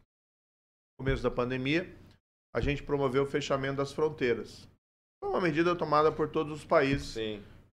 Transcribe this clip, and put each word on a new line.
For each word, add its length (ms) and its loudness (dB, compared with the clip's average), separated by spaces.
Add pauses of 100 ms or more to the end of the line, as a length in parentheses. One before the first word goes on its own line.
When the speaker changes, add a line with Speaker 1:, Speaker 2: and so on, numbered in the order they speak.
(1000)
Speaker 1:
começo 240 0
da 80 2
pandemia, 600 -2 (640)
a 60 -2
gente 220 0
promoveu 400 2
o 40 0
fechamento 500 -2
das 160 -2
fronteiras. 760 -2 (540)
Foi 80 -4
uma 100 0
medida 340 2
tomada 360 4
por 180 -2
todos 300 -4
os 60 -18
países. 440 2
Speaker 2:
Sim. 340 -6 (360)